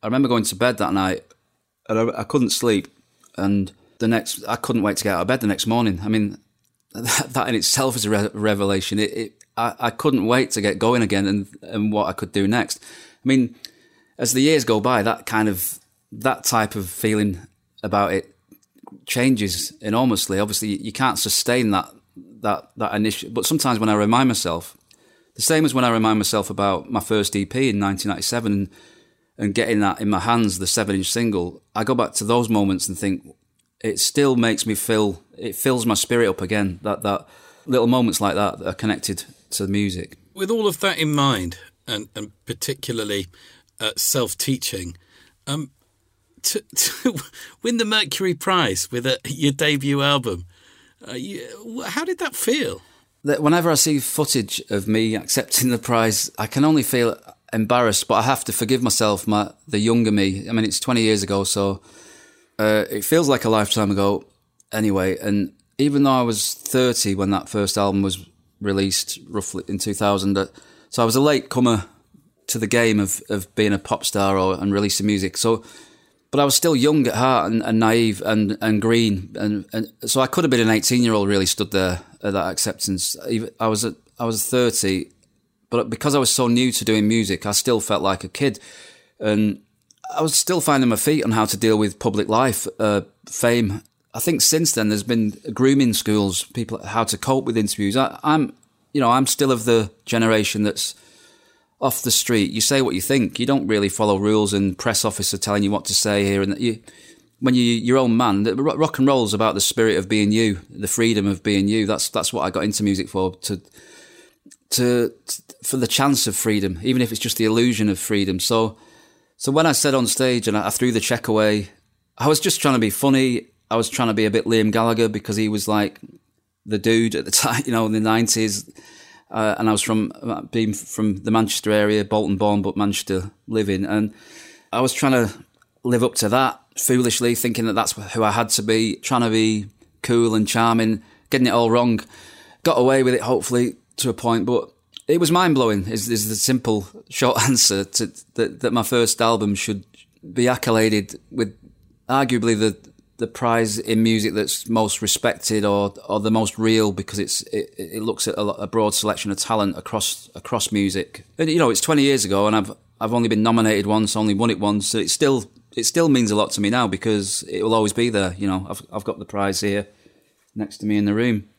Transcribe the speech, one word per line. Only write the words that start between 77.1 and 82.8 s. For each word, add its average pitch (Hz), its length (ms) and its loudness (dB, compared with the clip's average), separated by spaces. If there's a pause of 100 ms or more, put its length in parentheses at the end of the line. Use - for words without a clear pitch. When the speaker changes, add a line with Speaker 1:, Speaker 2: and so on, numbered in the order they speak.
Speaker 1:
heart 113 380 2
and, 113 120 0
and 110 160 2
naive 113 440 2
and, 107 360 0
and 107 220 0
green, 110 580 0
and, 104 320 -4
and 110 160 -6 (180)
so 135 140 0
I 131 80 2
could 175 160 0
have 143 80 2
been 123 80 4
an 113 100 4
eighteen-year-old 110 600 2
really 98 160 2
stood - 260 -4
there 92 300 0 (220)
at 101 100 -4
that 92 180 -2
acceptance. - 640 -4 (140)